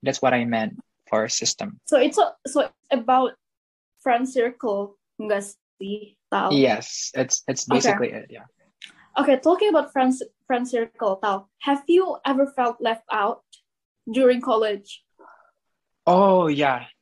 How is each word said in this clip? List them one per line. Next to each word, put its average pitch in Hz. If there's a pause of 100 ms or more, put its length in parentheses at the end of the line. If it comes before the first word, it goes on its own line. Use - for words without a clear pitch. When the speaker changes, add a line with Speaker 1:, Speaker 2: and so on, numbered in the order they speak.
Speaker 1:
That's 135
what 127
I 120
meant 113 (320)
for 110
system. -
Speaker 2:
So 294
it's 294
a-, - (100)
so 277
it's -
about 254 (640)
friend 247
circle, 226 (160)
nggak 202 (320)
sih, 202
Tal? 196
Speaker 1:
Yes, 123
it's, 131
it's 127
Speaker 2:
Okay. -
Speaker 1:
basically 196
it, -
yeah. 110 (720)
Speaker 2:
Okay, 269
talking 359
about 294
friends, 262 (240)
friend 247
circle, 226
Tal, 196 (160)
have 285
you 349
ever 277
felt 240
left 226
out 214 (560)
during 247
college? 220 (1040)
Speaker 1:
Oh, 185
yeah. 135 (100)